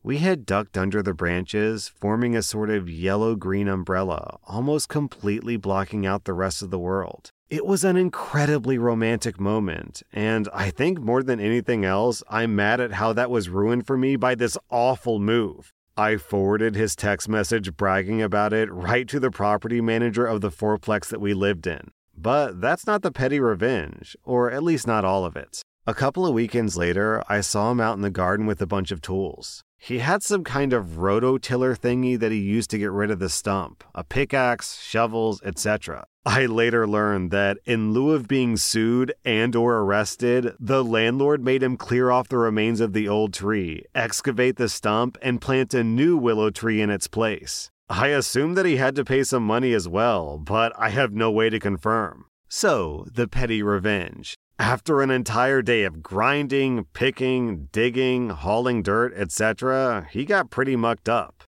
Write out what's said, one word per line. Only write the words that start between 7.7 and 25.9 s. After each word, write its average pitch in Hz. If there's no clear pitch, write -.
an 185
incredibly 147
romantic 113
moment, 98
and 110
I 98
think 160
more 120
than 127
anything 113
else, 104
I'm 113
mad 104
at 120
how 107
that 120
was 104
ruined 104
for 135
me 135
by 127
this 117
awful 123
move." 107
I 107
forwarded 104
his 107
text 101
message 107
bragging 98
about 104
it 110
right 98
to 139
the 127
property 107
manager 113
of 110
the 98
fourplex 107
that -
we 104
lived 95
in. 80
But 113
that's 143
not 208
the 175
petty 131
revenge, 110
or 123
at 135
least 165
not 110
all 95
of 80
it. -
A 113